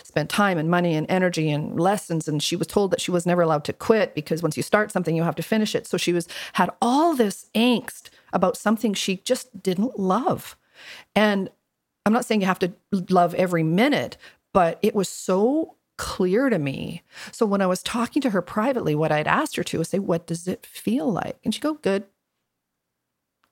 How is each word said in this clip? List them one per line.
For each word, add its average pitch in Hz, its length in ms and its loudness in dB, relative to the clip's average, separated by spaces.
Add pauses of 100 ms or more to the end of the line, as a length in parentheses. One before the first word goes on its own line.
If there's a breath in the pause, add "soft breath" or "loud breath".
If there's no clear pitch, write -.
spent 147 260 -2
time 196 260 2
and 160 140 0
money 175 240 2
and 156 160 -2
energy 180 400 2
and 147 300 -2
lessons. 175 480 0
And 147 120 -2
she - 140 -2
was 180 140 -2
told 196 240 0
that - 80 2
she - 100 -4
was 175 160 0
never 175 160 4
allowed 156 220 2
to - 80 -4
quit - 420 2
because 160 280 -4
once 160 140 -2
you 123 60 -2
start 208 300 0
something, 170 240 0
you 165 80 0
have 165 120 0
to 165 60 -4
finish 214 320 0
it. - 140 -4
So - 80 -2
she 175 160 0
was, 175 160 -2 (240 loud breath)
had 180 180 0 (100)
all 294 360 4
this 214 380 -2
angst 233 560 0 (220 soft breath)
about 185 240 2
something 214 380 0
she 185 220 -2
just - 440 -4
didn't 190 380 -2
love. 196 580 0 (600 loud breath)
And 202 340 2 (560)
I'm 208 60 4
not 247 140 0
saying 214 160 2
you 185 40 2
have 185 140 0
to 180 120 0 (200)
love 180 420 2
every 175 300 2
minute, 180 520 2 (380 loud breath)
but 175 280 2
it 214 120 2
was 196 140 0
so 240 680 0 (240)
clear 202 500 0
to 214 120 2
me. 143 420 -6 (300 loud breath)
So - 120 -2
when 196 160 2
I 190 60 2
was 180 160 0
talking 240 400 -2
to 254 80 0
her 190 100 0
privately, 214 540 -2
what 156 160 0
I'd 151 160 0
asked 233 300 0
her 185 80 -2
to - 140 -4
was 165 100 -2
say, 180 100 -2
"What 185 280 -2
does 170 220 -6
it - 160 -6
feel 262 480 -2
like?" - 320 -4
And 220 80 -2
she'd - 80 -8
go, 302 140 -2
"Good." 196 300 -2 (1500)